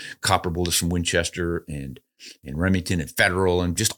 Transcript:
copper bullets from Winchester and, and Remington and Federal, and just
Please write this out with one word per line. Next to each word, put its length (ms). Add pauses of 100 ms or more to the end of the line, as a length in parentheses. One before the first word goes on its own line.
(200)
copper 300
bullets 260
from 140
Winchester 800
and, 320 (440)
and 140
Remington 420
and 100
Federal, 520
and 140
just 220